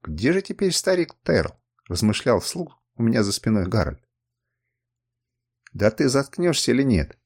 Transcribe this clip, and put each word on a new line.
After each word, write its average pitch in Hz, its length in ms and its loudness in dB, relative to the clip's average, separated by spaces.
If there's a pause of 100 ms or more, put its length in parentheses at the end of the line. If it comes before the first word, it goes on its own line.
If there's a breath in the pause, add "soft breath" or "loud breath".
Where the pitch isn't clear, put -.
где 90 300 -2
же 190 100 0
теперь 190 300 -4
старик 175 420 -2 (100)
Терл?» - 340 0 (300)
размышлял 104 520 0
вслух - 420 -10 (140)
у 117 60 -4
меня 113 200 2
за 101 100 0
спиной 104 340 0
Гарольд. 92 360 -2 (1700)
«Да 101 180 2
ты 143 180 0
заткнёшься 139 640 0
или 127 100 2
нет, 110 440 0